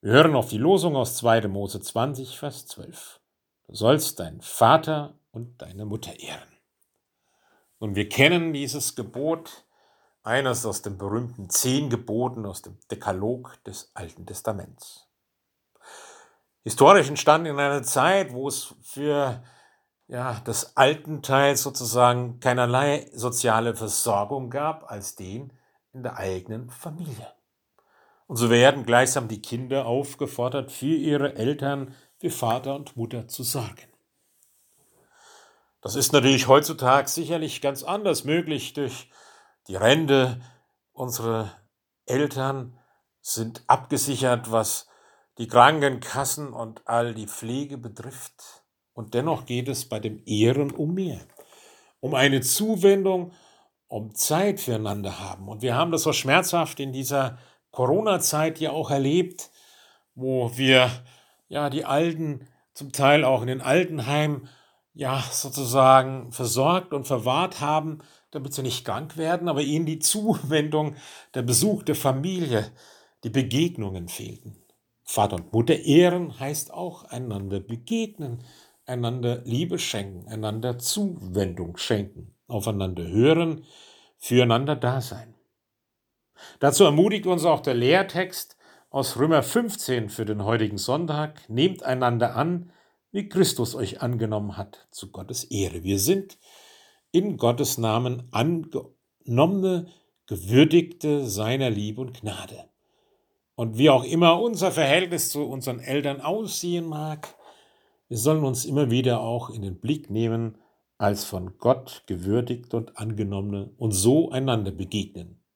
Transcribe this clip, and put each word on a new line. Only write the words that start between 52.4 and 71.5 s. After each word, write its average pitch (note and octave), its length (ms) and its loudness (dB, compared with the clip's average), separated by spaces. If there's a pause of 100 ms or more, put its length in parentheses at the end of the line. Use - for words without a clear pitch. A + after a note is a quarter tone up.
Zuwendung, F#3+ 920 2 (560)
um G#2+ 300 -10
Zeit G3 420 0
füreinander G#2 600 -4
haben. F#2+ 280 -12
Und G#2+ 140 -10
wir B2 140 0
haben E3 160 2
das D3+ 100 0
so D#3 100 2
schmerzhaft E3 680 2
in C3+ 120 -6
dieser C3 460 -2 (320)
Corona-Zeit D#3+ 880 2
ja D3+ 140 -2
auch C#3+ 180 -4
erlebt, C#3+ 640 0 (640)
wo B2+ 400 -2
wir, B2+ 340 8 (560)
ja, D3 240 -4
die C#3+ 140 -6
Alten D#3 640 -2 (260)
zum C#3 160 -14
Teil C#3+ 320 6
auch C3 200 2
in B2 40 -4
den B2+ 140 -4
Altenheimen, D3 880 0 (460)
ja, C3 360 -4
sozusagen C3 1000 4
versorgt C3+ 600 0
und C#3 140 -6
verwahrt C#3 540 -2
haben, D3+ 400 -2 (320)
damit C3+ 200 -10
sie C3+ 100 -6
nicht - 220 -4
krank C#3+ 320 -8
werden, E3+ 320 -2
aber D3 140 0
ihnen D3+ 240 0
die D#3 140 -4
Zuwendung, D3+ 960 0 (380)
der C3 80 -4
Besuch C3+ 420 2